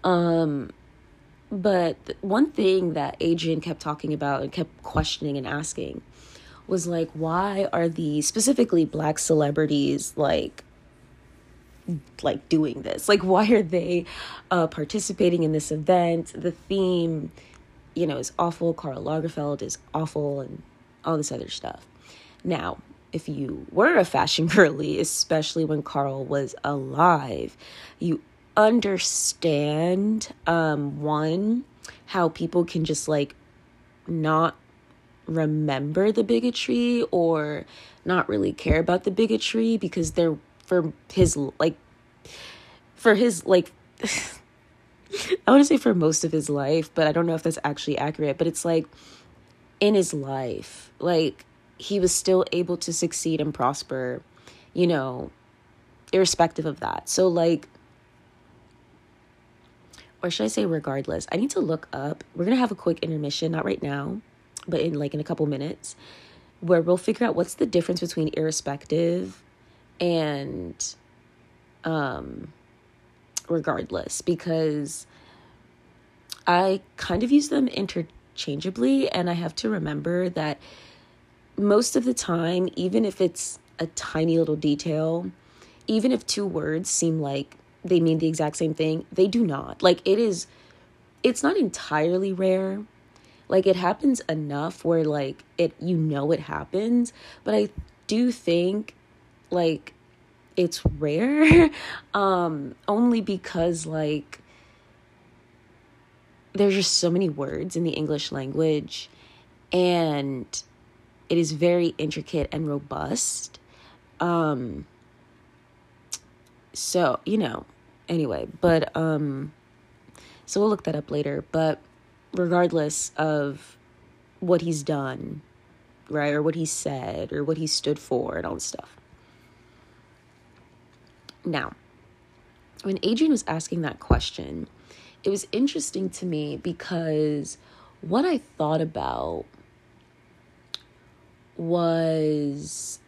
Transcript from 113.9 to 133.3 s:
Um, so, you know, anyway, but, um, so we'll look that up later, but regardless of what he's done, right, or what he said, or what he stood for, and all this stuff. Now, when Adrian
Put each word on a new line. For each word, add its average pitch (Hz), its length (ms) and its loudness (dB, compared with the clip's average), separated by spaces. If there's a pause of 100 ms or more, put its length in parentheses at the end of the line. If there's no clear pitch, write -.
Um, 147 640 -2 (1900)
so, - 520 0
you 214 120 0
know, - 280 -4 (440)
anyway, 131 400 -2 (100)
but, 165 380 4
um, 151 560 -2 (920)
so - 140 -2
we'll 208 80 4
look 208 160 0
that 160 120 -2
up 151 140 -6
later, 147 440 -4
but 160 260 2 (540)
regardless 170 800 0
of 151 640 -2 (640)
what 175 180 4
he's 160 240 -2
done, 139 580 -6 (680)
right, 147 240 0
or 147 80 0
what 156 140 0
he 165 100 -2
said, 131 680 -6
or 147 140 -4
what 156 120 -2
he 160 80 -4
stood 147 320 -2
for, - 380 -4
and 85 100 -4
all 151 100 -6
this - 100 -8
stuff. - 320 -12 (2500)
Now, 151 260 -4 (1120)
when 190 200 -4
Adrian 262 280 2